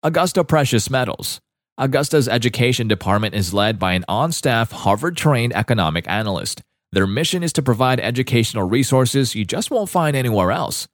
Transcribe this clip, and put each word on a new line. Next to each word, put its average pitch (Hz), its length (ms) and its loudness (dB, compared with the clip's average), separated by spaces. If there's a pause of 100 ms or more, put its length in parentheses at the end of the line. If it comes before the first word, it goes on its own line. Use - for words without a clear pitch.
Augusta 165 420 2
Precious 135 440 2
Metals. - 520 -4 (360)
Augusta's 139 520 2
education 120 580 2
department 107 480 0
is 92 180 -2
led 104 240 2
by 90 140 0
an 90 160 0
on-staff 117 640 0
Harvard-trained 123 840 0
economic 87 540 0
analyst. 104 540 -4 (320)
Their 95 140 2
mission 156 360 -2
is 165 100 -2
to 160 80 0
provide 127 380 2
educational 117 720 0
resources 131 680 2
you 110 80 -2
just - 260 -4
won't 226 200 -2
find 156 260 0
anywhere 110 360 0
else. - 420 -4